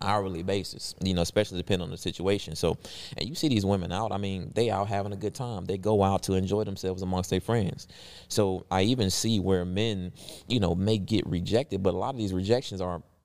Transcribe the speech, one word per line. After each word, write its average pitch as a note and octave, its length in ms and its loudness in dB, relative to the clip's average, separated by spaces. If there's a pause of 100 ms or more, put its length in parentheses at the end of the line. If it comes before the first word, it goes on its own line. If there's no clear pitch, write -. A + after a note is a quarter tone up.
hourly F#2+ 420 0
basis, F#2+ 500 -4 (100)
you F#2 100 2
know, F2 80 2
especially F#2 360 0
depending F2+ 280 0
on E2+ 60 -8
the F2+ 60 -10
situation. F2+ 580 -2
So, D#2+ 220 0 (400)
and F#2 120 -4
you - 60 -8
see - 120 0
these A2 180 4
women F#2+ 280 0
out, G#2 180 -2
I G2 60 -2
mean, F#2+ 380 -6
they A2+ 140 2
out G2 200 0
having G2+ 240 -2
a - 40 -8
good G2 180 -4
time. A2+ 300 -6
They G2 120 -2
go G2+ 260 4
out F#2+ 200 4
to G2 100 0
enjoy F#2+ 320 2
themselves F#2+ 360 -4
amongst F#2 280 0
their F#2 120 2
friends. - 460 -2 (400)
So F#2+ 440 0
I F#2 120 4
even A2+ 260 4
see A2 300 2
where F#2 260 2
men, F#2+ 460 -2 (360)
you B2+ 120 2
know, F2 160 4
may G#2 220 4
get G2+ 300 0
rejected, F#2+ 560 0
but F#2 100 4
a F2+ 40 -4
lot G2+ 140 -2
of C3+ 60 -10
these G2+ 160 -2
rejections G2 480 0
are F2+ 200 -2 (240)